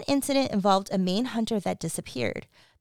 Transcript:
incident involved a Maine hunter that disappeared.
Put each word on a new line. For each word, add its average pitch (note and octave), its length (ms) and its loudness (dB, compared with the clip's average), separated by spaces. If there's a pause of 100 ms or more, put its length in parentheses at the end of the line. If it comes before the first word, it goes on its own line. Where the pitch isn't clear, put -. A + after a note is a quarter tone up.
incident C4+ 420 2
involved G3 400 4
a G3+ 60 0
Maine F#3 280 2
hunter A3+ 360 -2
that F#3 180 -2
disappeared. - 680 -6 (340)